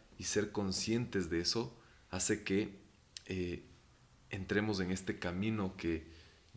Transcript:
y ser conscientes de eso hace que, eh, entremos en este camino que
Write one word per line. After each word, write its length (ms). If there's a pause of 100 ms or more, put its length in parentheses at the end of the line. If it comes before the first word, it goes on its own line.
(180)
y 60
ser 300
conscientes 760
de 120
eso 340 (360)
hace 320
que, 360 (460)
eh, 380 (640)
entremos 500
en 120
este 280
camino 560
que 320 (500)